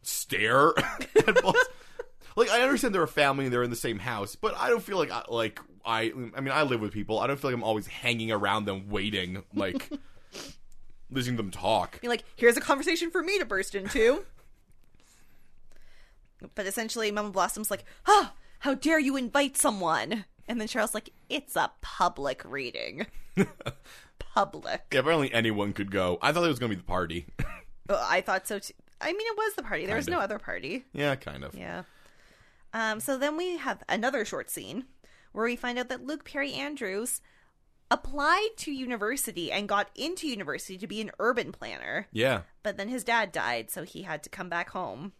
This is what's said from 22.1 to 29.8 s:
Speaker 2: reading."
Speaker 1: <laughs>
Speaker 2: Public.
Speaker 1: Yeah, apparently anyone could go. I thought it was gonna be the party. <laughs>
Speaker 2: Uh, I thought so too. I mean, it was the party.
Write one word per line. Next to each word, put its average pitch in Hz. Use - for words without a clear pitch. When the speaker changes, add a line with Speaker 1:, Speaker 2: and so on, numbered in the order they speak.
Speaker 2:
reading." 123
Speaker 1:
<laughs> 185
Speaker 2:
Public. -
Speaker 1:
Yeah, 135
apparently 143
anyone 107
could 98
go. 92
I 143
thought 170
it 170
was 135
gonna 117
be 101
the 87
party. 87
<laughs> -
Speaker 2:
Uh, 202
I 180
thought 190
so 202
too. -
I -
mean, 427
it 453
was 427
the 285
party. 165